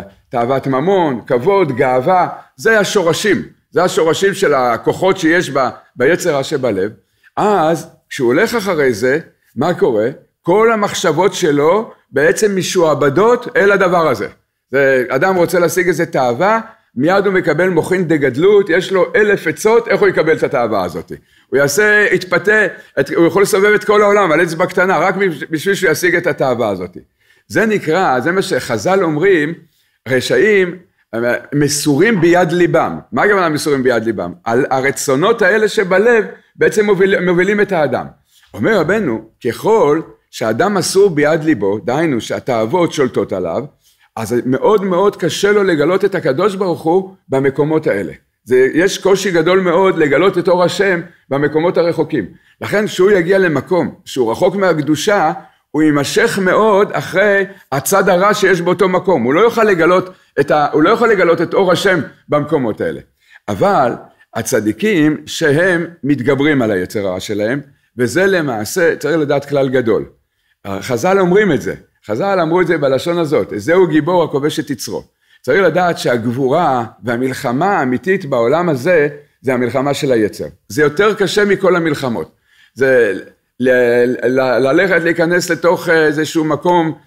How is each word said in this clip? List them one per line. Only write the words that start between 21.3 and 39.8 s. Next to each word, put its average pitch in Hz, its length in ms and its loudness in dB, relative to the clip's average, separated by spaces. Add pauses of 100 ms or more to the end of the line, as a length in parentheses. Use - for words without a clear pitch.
הוא 131 80 -2
יעשה, 208 540 2
יתפתה, 185 540 0 (340)
את, 139 100 -2
הוא 170 180 2
יכול 196 140 2
לסובב 202 320 2
את 202 100 0
כל 208 180 2
העולם 202 300 2
על 160 120 2
אצבע 170 220 -2
קטנה, 180 320 0
רק 175 180 0 (340)
בשביל 160 260 -2
שהוא 170 160 0
ישיג 175 240 0
את 175 120 -2
התאווה 123 420 -2
הזאת. 92 280 -8 (500)
זה 165 180 0
נקרא, 160 540 0
זה 143 120 -2
מה 190 100 0
שחז"ל 131 640 -2
אומרים, 160 500 0 (540)
רשעים, 165 680 2 (380)
אה, 117 200 -2 (200)
מסורים 147 680 0
ביד 170 300 4
ליבם. 160 480 0 (120)
מה 127 120 -2
הכוונה 190 260 2
מסורים 143 340 -2
ביד 120 200 2
ליבם? 95 300 -4 (100)
על 120 260 0
הרצונות 139 720 -2
האלה 208 260 2
שבלב 202 580 2 (300)
בעצם 202 300 2
מוביל-, 196 340 2
מובילים 185 420 0
את 202 100 -2
האדם. 131 340 -2 (480)
אומר 175 260 0
רבנו, 156 420 -2 (240)
ככל 160 560 0 (300)